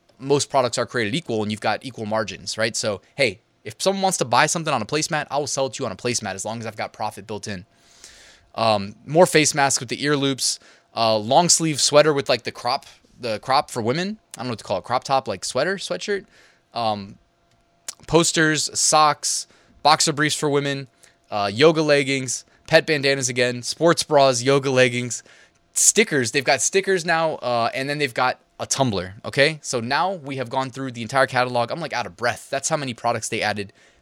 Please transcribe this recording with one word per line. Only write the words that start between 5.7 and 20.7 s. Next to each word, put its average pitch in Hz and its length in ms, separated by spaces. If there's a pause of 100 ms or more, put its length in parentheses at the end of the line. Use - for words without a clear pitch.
to 135 100
you - 20
on 107 60
a 95 40
placemat 110 380
as 95 100
long 113 160
as 110 60
I've 107 100
got 104 160
profit 104 360
built 104 200
in. 98 180 (880)
Um, 104 420 (100)
more 165 200
face 151 280
masks 139 260
with 120 100
the 120 140
ear 147 140
loops, 135 420 (360)
uh, 113 200
long 131 320
sleeve 160 320
sweater 147 320
with, 139 160
like, 123 160
the 107 80
crop, 127 340 (320)
the 110 220
crop 135 320
for 123 100
women. 170 380 (160)
I - 60
don't 127 60
know 123 60
what 104 60
to - 60
call 101 140
it, - 40
crop 123 220
top, 135 220
like, 98 180
sweater, 170 320
sweatshirt. 185 480 (480)
Um, 107 440 (920)
posters, 156 680
socks, - 720 (360)
boxer 156 280
briefs 147 240
for 151 140
women, 139 380 (420)